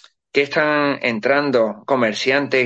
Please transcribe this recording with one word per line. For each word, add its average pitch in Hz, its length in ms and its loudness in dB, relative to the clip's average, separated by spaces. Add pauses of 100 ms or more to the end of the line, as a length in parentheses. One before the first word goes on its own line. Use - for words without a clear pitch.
(320)
que 139 100 2
están 147 600 0
entrando 123 840 0
comerciantes 131 800 0